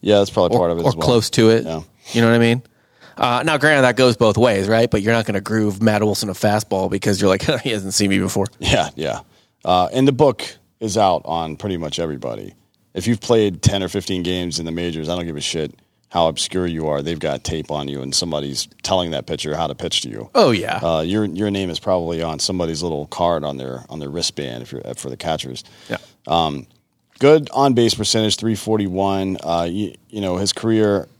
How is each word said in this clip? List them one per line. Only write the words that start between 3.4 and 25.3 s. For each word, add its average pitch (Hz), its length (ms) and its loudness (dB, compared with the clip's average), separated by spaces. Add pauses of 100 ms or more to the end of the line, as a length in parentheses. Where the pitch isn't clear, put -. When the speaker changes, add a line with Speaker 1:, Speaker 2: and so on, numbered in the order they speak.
Speaker 2:
now, 156 140 0
granted, 143 240 4
that 123 140 4
goes 127 200 4
both 110 200 4
ways, 104 300 4
right? 113 240 4
But 107 120 0
you're 107 120 2
not 113 120 0
gonna 98 140 -2
groove 104 400 -2
Matt 107 220 4
Olson 107 280 0
a 90 40 -6
fastball 104 560 0
because 98 300 -2
you're 104 100 4
like, 95 120 2
<laughs> 135 200 0
"He 135 80 -4
hasn't 98 240 -6
seen 101 160 2
me 98 80 2
before." 95 280 -2 (120)
Speaker 1:
Yeah, 90 380 0
yeah. 73 240 -4 (440)
Uh, 90 280 4
and 135 160 4
the 139 40 4
book 131 320 2 (360)
is 107 160 -4
out 95 300 4
on 80 300 -4
pretty 98 200 -4
much 78 220 -6
everybody. 62 560 -6 (400)
If 92 120 -4
you've 117 140 0
played 104 400 2
ten 98 220 2
or 90 60 -4
fifteen 95 340 -4
games 87 360 -4
in 82 60 -6
the 82 80 -6
majors, 82 380 -4
I 87 60 -2
don't 87 100 -6
give 80 100 -8
a 71 60 -8
shit 78 320 -6 (340)
how 82 200 2
obscure 90 380 -2
you 80 220 -4
are. 73 140 -2
They've 80 160 -4
got 73 260 -4
tape 78 260 -6
on 73 180 -6
you, 69 120 -8
and 67 140 -8
somebody's 73 540 -4 (140)
telling 90 280 0
that 71 160 -6
pitcher 76 280 -6
how 80 120 -2
to 71 80 -6
pitch - 280 -4
to 65 60 -10
you. 53 260 -12
Speaker 2:
Oh, 196 160 6
yeah. - 320 -2
Speaker 1:
Uh, 82 200 0
your, 101 240 0
your 98 260 -2
name 98 180 -2
is 80 80 -6
probably 85 440 -2
on 80 180 -4
somebody's 82 420 -2
little 76 260 -4
card 85 360 0
on 71 140 -6
their, 64 320 -10
on 76 100 -10
their 71 80 -8
wristband 69 540 -6
if 60 100 -16
you're, 67 100 -12 (140)
for - 120 -12
the 62 80 -10
catchers. 71 460 -6 (260)